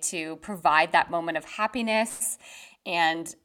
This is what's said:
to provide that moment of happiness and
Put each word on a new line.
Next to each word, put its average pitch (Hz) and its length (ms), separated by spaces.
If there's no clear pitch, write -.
to 160 320
provide 165 560
that 170 180
moment 165 260
of 151 80
happiness 226 960
and 165 480